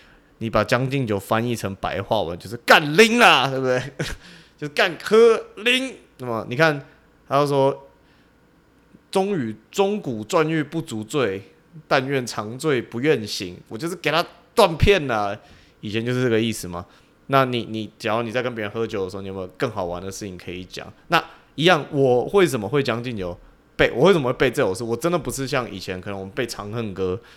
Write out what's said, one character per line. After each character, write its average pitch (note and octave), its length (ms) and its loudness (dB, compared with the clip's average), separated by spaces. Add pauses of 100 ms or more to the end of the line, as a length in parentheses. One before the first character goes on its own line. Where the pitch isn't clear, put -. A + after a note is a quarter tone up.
(380)
你 A2+ 100 -6
把 G#2+ 180 2
《将 B2+ 220 0
进 C3+ 180 -2
酒》 G#2 140 0
翻 A2+ 260 0
译 A#2+ 80 -2
成 G2+ 200 -6
白 F2 260 -4
话 G#2+ 220 -2
文， E2+ 160 -6
就 F2+ 100 -16
是 A2+ 160 -8
干 D#3+ 320 4
拎 A3+ 220 6
啦， D#3 300 6
对 C3+ 120 -2
不 C3 60 0
对？ B2+ 120 2 (380)
<laughs> - 400 -20
就 D3+ 100 -10
是 - 60 -10
干 F#3 320 0
喝 A3+ 400 6 (120)
拎。 B3+ 380 0 (220)
那 B2+ 100 -10
么 A2 220 -4
你 B2 80 -4
看， D3 280 2 (440)
他 C#3 120 2
就 D3 60 2
说 C#3 400 0 (1200)
：“终 F#3+ 280 0
于， A2 160 -4 (160)
钟 G3+ 300 0
鼓 A2+ 240 -6
馔 D#3 240 2
玉 D#3+ 140 0
不 D3 200 -4
足 G#2+ 220 -8
醉， G#2+ 360 -2 (460)
但 C#3 180 2
愿 C3+ 220 -2
长 A2 320 -8
醉 C#3 240 0
不 - 180 -8
愿 C3 240 2
醒。” F#2 320 -8 (140)
我 A2+ 80 -10
就 D#3 100 -6
是 F#3 60 -8
给 D3 160 -4
他 E3 140 0 (300)
断 F3+ 220 4
片 F#3 300 4
啦， G#2 320 -2 (420)
以 G#2+ 100 -10
前 A2+ 140 -4
就 B2 80 -2
是 B2+ 120 0
这 B2+ 40 2
个 A2 120 4
意 A2+ 100 0
思 G#2 160 -8
嘛。 F2 180 -10 (440)
那 C3+ 160 4
你， B2 260 -4
你， A2 180 -6 (100)
假 G#2+ 180 -2
如 A#2+ 60 -2
你 A2 100 -6
在 A#2+ 100 0
跟 B2 120 -4
别 A2 80 -6
人 G2+ 80 -6
喝 A2+ 140 -4
酒 G#2+ 200 -4
的 F#2 60 -6
时 G2 60 -10
候， G2 60 -8
你 G2 60 -10
有 F#2+ 60 -10
没 F#2+ 60 -8
有 F#2 60 -8 (100)
更 C3 140 -2
好 G2+ 140 -4
玩 F2 180 -6
的 F#2+ 80 -10
事 G#2 160 -12
情 F2+ 100 -12
可 F2 140 -14
以 F2+ 140 -10
讲？ - 280 -14 (160)
那 E3+ 140 0 (320)
一 D3 100 -4
样， F3 260 4
我 B2+ 420 2
为 G3 120 6
什 C3+ 140 0
么 G2+ 100 -6
会 C#3 160 0
《将 A#2 180 -2
进 B2 140 -8
酒》 F2+ 160 -6 (440)
背？ D3 180 4
我 B2 120 4
为 G3 60 8
什 E3+ 80 4
么 B2 80 0
会 - 40 0
背 C3+ 180 2
这 C#3+ 100 -2
首 G2 140 2
诗？ A#2 80 -6
我 A#2 140 -2
真 E3 140 -2
的 F3 60 0
不 C3 140 -4
是 C3 160 -6
像 B2+ 240 -2
以 G2 80 -10
前 F#2 220 -8
可 G2+ 100 -10
能 G2 80 -8
我 F#2+ 60 -10
们 F#2+ 100 -14
背 C3 140 -2
《长 G#2 240 -10
恨 A2+ 200 -6
歌》， F#2 280 -2 (160)